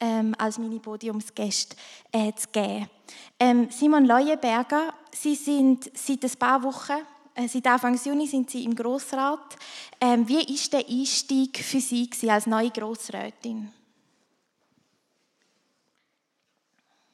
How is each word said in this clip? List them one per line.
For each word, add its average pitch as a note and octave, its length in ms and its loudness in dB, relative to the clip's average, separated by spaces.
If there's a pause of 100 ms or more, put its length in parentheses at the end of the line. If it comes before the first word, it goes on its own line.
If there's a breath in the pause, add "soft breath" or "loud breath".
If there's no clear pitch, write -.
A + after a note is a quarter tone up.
ähm, A3 380 0
als G#3+ 180 -2
meine A3+ 220 -6
Podiumsgäste, G#3+ 1000 -6 (340 loud breath)
äh, A3 220 0
zu - 180 -8
geben. G#3 380 -4 (500 loud breath)
Ähm, A#3+ 320 6
Simon D4 360 6
Leuenberger, C4+ 880 2 (180)
Sie D4+ 220 -2
sind C4+ 600 2
seit C4+ 300 -4
ein B3 140 -4
paar B3+ 240 2
Wochen, C4+ 340 -4 (380)
äh, B3 120 -4
seit B3 200 -4
Anfang B3 360 4
Juni C#4+ 240 0
sind C4 220 -2
Sie B3 160 -8
im A#3 100 -2
Grossrat. C4+ 840 -4 (420 loud breath)
Ähm, A#3+ 260 4
wie C#4 280 0
ist - 180 -4
der C#4 160 0
Einstieg C4 680 0
für - 220 -2
Sie A#3+ 280 -2
gewesen A3+ 220 -2
als G#3+ 160 4
neue A3+ 240 2
Grossrätin? A3 1000 -10 (3500)